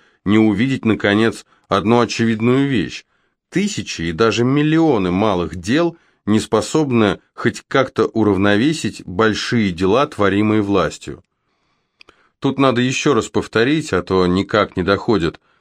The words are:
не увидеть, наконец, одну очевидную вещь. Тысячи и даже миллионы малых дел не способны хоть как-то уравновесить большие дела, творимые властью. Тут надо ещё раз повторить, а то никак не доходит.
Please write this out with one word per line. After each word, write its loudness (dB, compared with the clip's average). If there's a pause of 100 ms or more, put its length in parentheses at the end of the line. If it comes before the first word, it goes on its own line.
(240)
не 4
увидеть, 2
наконец, 0 (240)
одну 2
очевидную 0
вещь. -4 (440)
Тысячи -4
и -4
даже 0
миллионы 2
малых 0
дел -2 (300)
не 2
способны 0 (140)
хоть -4
как-то 0
уравновесить 0
большие 0
дела, 0
творимые 0
властью. -4 (1160)
Тут -2
надо 2
ещё 0
раз -2
повторить, -2
а 0
то 0
никак 0
не -2
доходит. 0 (200)